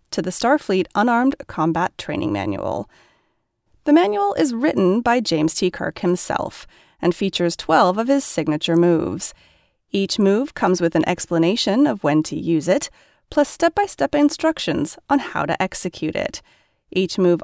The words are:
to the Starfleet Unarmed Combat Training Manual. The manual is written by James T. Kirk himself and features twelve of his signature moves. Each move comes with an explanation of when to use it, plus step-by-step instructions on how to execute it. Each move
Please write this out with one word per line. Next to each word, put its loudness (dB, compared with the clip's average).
to -4
the -6
Starfleet 0
Unarmed 2
Combat -2
Training -6
Manual. -6
The 2
manual 4
is 0
written 2
by 2
James 0
T. 0
Kirk -8
himself -2
and 2
features -2
twelve 2
of -2
his 2
signature -2
moves. 2
Each -2
move 2
comes 0
with 0
an 0
explanation 0
of -2
when 2
to -8
use -2
it, 0
plus 2
step-by-step -2
instructions 0
on 2
how -6
to -2
execute -4
it. -4
Each -2
move 4